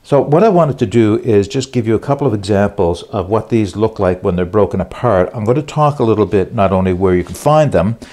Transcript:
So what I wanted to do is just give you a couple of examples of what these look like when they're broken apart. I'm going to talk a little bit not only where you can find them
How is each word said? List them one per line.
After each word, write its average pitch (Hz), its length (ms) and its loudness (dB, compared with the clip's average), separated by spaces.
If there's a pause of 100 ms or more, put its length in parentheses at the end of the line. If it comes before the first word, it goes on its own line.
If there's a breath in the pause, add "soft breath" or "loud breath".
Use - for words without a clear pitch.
So 139 200 2
what 143 220 2
I 226 60 4
wanted 165 300 2
to 120 60 0
do 110 340 2
is 101 280 2
just 127 260 -6
give 113 140 -2
you 113 60 2
a 101 60 0
couple 143 260 -2
of 110 80 0
examples 98 680 0
of 92 260 -6
what 110 200 -2
these 107 260 0
look 107 240 -2
like 90 240 0
when 90 140 0
they're 90 80 -2
broken 98 340 0
apart. 92 540 0
I'm 107 100 -8
going 123 140 0
to 156 40 -2
talk 147 380 -2
a 123 40 -2
little 107 220 2
bit 95 300 -2
not 98 160 2
only 92 220 2
where 92 220 2
you 87 80 0
can 87 120 -14
find 151 380 2
them 98 240 0 (160 loud breath)